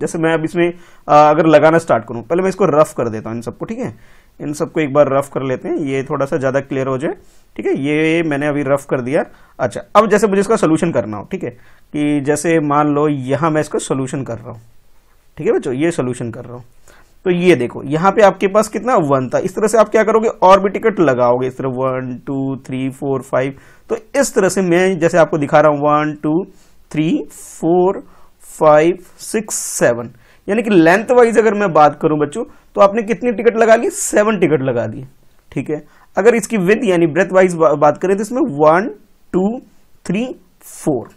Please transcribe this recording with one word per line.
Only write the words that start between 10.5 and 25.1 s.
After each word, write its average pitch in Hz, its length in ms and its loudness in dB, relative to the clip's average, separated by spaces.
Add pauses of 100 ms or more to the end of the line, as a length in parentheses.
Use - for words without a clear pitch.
सॉल्यूशन 160 360 0
करना 107 240 -4
हो, 98 80 -12
ठीक 175 200 -10
है, 123 60 -6
कि 147 680 -6
जैसे 147 400 0
मान 147 260 0
लो 147 220 0
यहाँ 139 420 -2
मैं 151 100 0
इसका 147 180 -6
सॉल्यूशन 135 460 -6
कर 117 140 -10
रहा 117 120 -16
हूँ, 113 100 -18 (800)
ठीक 156 80 -6
है 226 60 0
बच्चों, 156 220 -2
ये 156 160 0
सॉल्यूशन 123 400 -4
कर 120 140 -14
रहा 123 100 -18
हूँ, 123 100 -18 (600)
तो 185 60 -2
ये 175 260 4
देखो 120 260 -6
यहाँ 156 300 0
पे 220 100 2
आपके 196 240 4
पास 214 220 0
कितना? 247 260 -4
वन 139 340 0
था। 143 100 -2
इस 180 180 -4
तरह 214 120 0
से 226 100 0
आप 220 100 4
क्या 220 160 0
करोगे, 220 240 0
और 190 320 4
भी 196 80 0
टिकट 208 320 -2
लगाओगे 127 460 2
इस 127 120 -8
तरह, 135 100 -4
वन, 127 480 -4 (100)
टू, 135 300 -4
थ्री, 131 340 -8
फोर, 135 320 -6
फाइव। 135 320 -2 (340)
तो - 80 -4 (240)
इस - 140 0
तरह 196 140 2
से 190 140 -2
मैं 180 360 2
जैसे 170 200 2